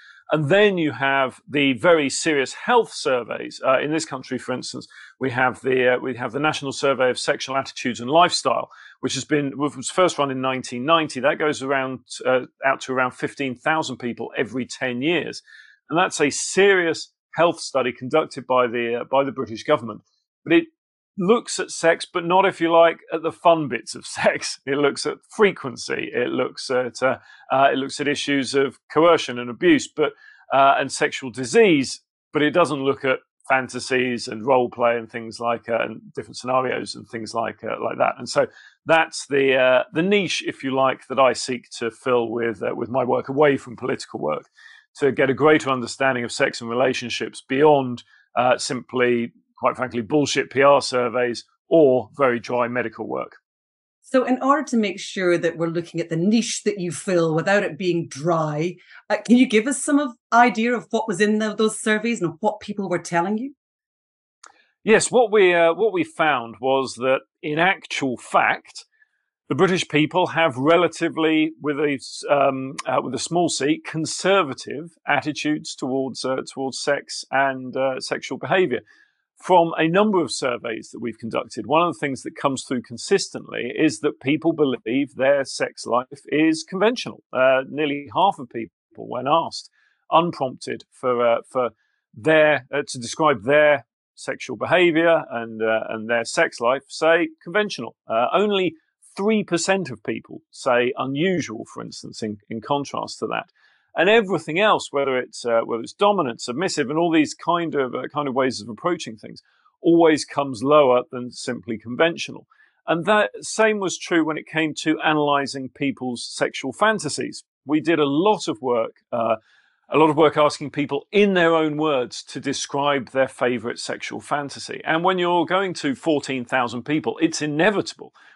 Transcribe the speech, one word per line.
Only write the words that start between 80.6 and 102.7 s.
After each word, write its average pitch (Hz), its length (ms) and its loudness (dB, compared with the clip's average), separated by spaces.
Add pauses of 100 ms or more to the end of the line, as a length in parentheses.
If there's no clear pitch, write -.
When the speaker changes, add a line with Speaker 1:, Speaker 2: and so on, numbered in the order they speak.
Speaker 1:
that 113 60 -14
we've 113 180 -8
conducted, 117 480 -6
one 156 200 2
of 165 80 -2
the - 60 -12
things 135 220 -6
that - 160 -12
comes 135 260 -4
through 123 200 -4
consistently 117 920 -4
is 143 240 0
that - 220 -4
people 151 320 0
believe 131 640 0
their 139 280 2
sex - 420 -6
life 123 420 -2
is 160 360 0
conventional. 208 600 -4 (100)
Uh, 131 340 4
nearly 143 480 -4
half 180 240 0
of 127 100 -14
people, 113 600 -14
when 123 180 -6
asked, 151 420 0 (420)
unprompted, 139 800 0
for, 120 360 0
uh, 117 140 4 (100)
for 123 200 -2 (420)
their, 151 600 2
uh, 143 140 -2
to - 100 -12
describe 123 460 0
their 147 420 4 (300)
sexual - 400 -10
behaviour 165 760 4
and, 117 320 -8
uh, 110 280 2
and 110 200 -8
their 117 140 0
sex - 380 -2
life, 127 260 0
say 165 400 2 (160)
conventional. 175 540 -6 (100)
Uh, 117 240 0
only 190 440 0 (420)
three 208 260 0
percent 175 460 -2
of 110 140 -12
people - 380 -10 (100)
say 123 440 0
unusual, 135 720 -2
for - 180 -14
instance, 113 400 -12
in, 104 140 -6 (120)
in 113 120 -10
contrast 117 580 -6